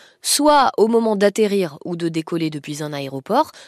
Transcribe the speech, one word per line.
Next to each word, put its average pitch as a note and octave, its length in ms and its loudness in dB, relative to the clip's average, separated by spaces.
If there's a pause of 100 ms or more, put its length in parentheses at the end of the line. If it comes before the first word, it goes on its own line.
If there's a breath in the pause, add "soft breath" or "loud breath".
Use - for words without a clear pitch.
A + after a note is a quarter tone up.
(200 soft breath)
soit D4 560 4
au G#3 100 4
moment A3+ 300 2
d'atterrir G3 680 0
ou F3 140 -8
de E3+ 140 -4
décoller D#3+ 400 -4
depuis D3+ 320 -10
un D3+ 100 -8
aéroport, C#3 600 -4 (160 loud breath)